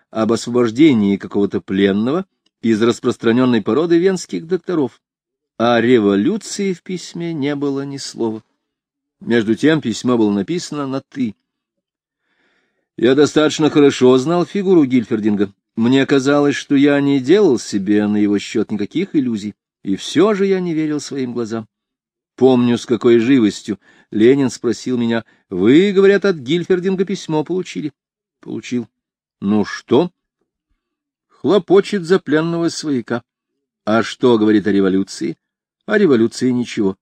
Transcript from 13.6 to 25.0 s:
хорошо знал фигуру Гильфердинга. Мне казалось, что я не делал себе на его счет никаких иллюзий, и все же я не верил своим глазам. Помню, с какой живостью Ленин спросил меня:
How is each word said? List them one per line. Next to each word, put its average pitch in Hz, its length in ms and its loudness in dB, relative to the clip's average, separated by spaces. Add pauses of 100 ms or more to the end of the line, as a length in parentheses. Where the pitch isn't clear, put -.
хорошо 131 480 4
знал 160 280 -2
фигуру 185 400 2
Гильфердинга. 107 680 -2 (240)
Мне 131 300 2
казалось, 143 500 0
что - 200 -4
я 143 260 2
не 139 180 0
делал 147 400 2
себе 104 480 -2
на 104 80 0
его 104 240 0
счет - 320 -6
никаких 110 460 -6
иллюзий, 110 380 -4 (280)
и 98 140 -4
все 196 380 0
же 196 100 -2
я 190 160 0
не 175 120 -4
верил 151 280 -4
своим 131 320 -8
глазам. 113 340 -8 (680)
Помню, 123 400 4
с - 80 -8
какой 117 340 4
живостью 110 580 0 (320)
Ленин 127 400 2
спросил 123 480 -4
меня: 117 280 -2 (240)